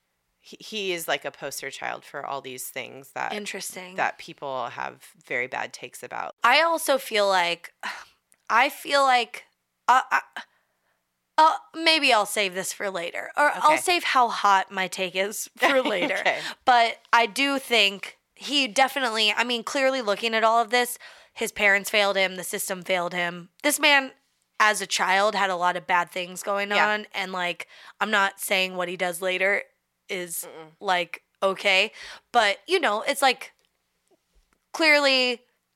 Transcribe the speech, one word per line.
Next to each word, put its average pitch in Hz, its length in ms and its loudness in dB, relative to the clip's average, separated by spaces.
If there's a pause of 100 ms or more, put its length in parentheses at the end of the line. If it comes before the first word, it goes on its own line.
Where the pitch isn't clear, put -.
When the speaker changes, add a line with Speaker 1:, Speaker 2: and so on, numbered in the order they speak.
(420)
Speaker 1:
he, - 180 -20
he 196 320 -8
is, 170 160 -8
like, 147 160 -2
a 143 80 -8
poster 139 400 -10
child - 320 -8
for 143 220 -12
all 135 160 -6
these 127 260 -12
things 127 460 -14
that 131 180 -6
Speaker 2:
Interesting. 190 640 -10
Speaker 1:
that 135 220 -4
people 135 540 -8
have 131 260 -10 (280)
very 127 220 -4
bad 120 240 -8
takes - 320 -16
about. - 400 -10
Speaker 2:
I 262 200 4
also 320 340 0
feel 208 320 0
like, 175 440 0 (380)
<sighs> - 380 -18
I 240 180 4
feel 285 360 0
like, 247 420 0 (420)
uh, 254 140 6 (100)
uh, - 80 2 (1200)
uh, 311 160 6 (200)
maybe 320 380 2
I'll 208 140 4
save 190 280 -4
this 185 200 -6
for 202 160 -8
later. 175 480 -8
Or 294 180 4
I'll 269 180 4
Speaker 1:
Okay. 320 40 2
Speaker 2:
save 349 260 0
how 247 240 4
hot 202 460 2
my 185 160 -2
take 180 260 -6
is - 380 -4
Speaker 1:
<laughs> - 40 -20
Speaker 2:
for 269 240 2
later. 208 360 -2
Speaker 1:
Okay. 170 220 0 (260)
Speaker 2:
But 233 320 4 (160)
I 233 140 4
do 269 320 0
think 202 580 0 (180)
he 269 320 -2
definitely, 226 640 2
I 226 140 0
mean, 240 180 -4
clearly 269 380 0
looking 214 320 -2
at 220 100 2
all 226 180 4
of 226 80 -2
this, 240 280 0 (360)
his - 200 -6
parents 202 360 2
failed 202 280 2
him, 185 180 0
the 185 80 -10
system 190 400 -6
failed 175 300 -2
him. 175 360 -6 (140)
This 294 160 0
man, 285 320 4 (480)
as 214 220 2
a 190 40 -8
child, 196 500 2
had 196 140 2
a 185 60 -2
lot 175 220 0
of 170 100 -12
bad 175 240 2
things 180 320 -10
going 202 280 -4
Speaker 1:
Yeah. 202 180 4
Speaker 2:
on. 214 240 -4
And, 190 180 -6
like, 180 360 -6 (340)
I'm 208 100 -2
not 196 300 0
saying 185 340 -2
what 175 140 -4
he 180 80 -8
does 180 240 -4
later 185 420 0 (460)
is, 175 360 -8
Speaker 1:
Mm-mm. 156 260 -18 (100)
Speaker 2:
like, 180 420 -2 (180)
okay. 190 520 2 (400)
But, 226 240 4 (100)
you 359 140 2
know, 220 260 0
it's 277 140 -2
like, 254 320 0 (1200)
clearly 269 680 4 (340)